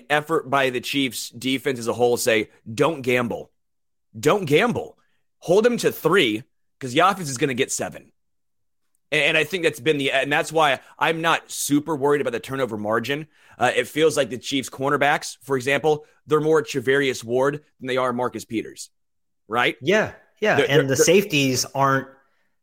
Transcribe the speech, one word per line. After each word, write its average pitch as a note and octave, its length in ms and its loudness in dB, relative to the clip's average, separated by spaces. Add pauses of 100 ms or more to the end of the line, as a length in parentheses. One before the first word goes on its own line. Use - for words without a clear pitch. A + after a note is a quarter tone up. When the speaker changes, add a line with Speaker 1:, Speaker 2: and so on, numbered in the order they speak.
Speaker 1:
effort D3+ 400 0
by C3+ 220 2
the B2 100 -4
Chiefs C3+ 480 -4
defense B2+ 480 -4
as A2+ 100 -8
a A2 60 0
whole, A#2+ 240 2
say, A2 320 2 (240)
"Don't C#3+ 300 0
gamble. A#2+ 480 -2 (680)
Don't F3 260 2
gamble. D3+ 520 0 (420)
Hold G#3 260 4
them A#3+ 120 2
to D#3 140 0
three, C3+ 500 0 (380)
'cause B2+ 140 -8
the D3 80 2
offense F#3 280 0
is C3 80 -8
gonna C#3 160 -2
get B2 180 -2
seven." - 400 -8 (1000)
And, D3+ 120 0
and D#3 140 2
I D#3 60 2
think E3+ 200 -6
that's D3+ 160 0
been D3 200 0
the, C3+ 120 -2
and C3+ 220 0
that's D#3+ 180 0
why D3+ 280 2 (180)
I'm D#3+ 240 0
not D#3+ 300 -2
super D3 440 -2
worried C#3+ 260 2
about B2 120 -6
the A2+ 60 -4
turnover B2+ 380 -6
margin. A2+ 500 -2 (320)
Uh, A#2+ 160 4
it A#2+ 120 0
feels D3+ 300 2
like B2+ 140 0
the B2 80 -8
Chiefs C3+ 300 -4
cornerbacks, C#3+ 760 -2
for C3+ 140 -4
example, C#3 480 0 (200)
they're D3+ 160 2
more D#3 220 4
Charvarius C3+ 600 0
Ward C3 400 0 (160)
than B2+ 80 -12
they B2+ 100 -2
are B2+ 160 0
Marcus A#2+ 320 -4
Peters, - 440 -8 (580)
right? A#2+ 320 0
Speaker 2:
Yeah, E3 340 0 (260)
yeah. G#3 160 2
Speaker 1:
They're, C#3 140 4
Speaker 2:
And C#3 40 0
Speaker 1:
they're, D3 100 6
Speaker 2:
the C3+ 120 0
Speaker 1:
they're D#3 100 4
Speaker 2:
safeties C#3+ 600 2
aren't, C3+ 440 0 (520)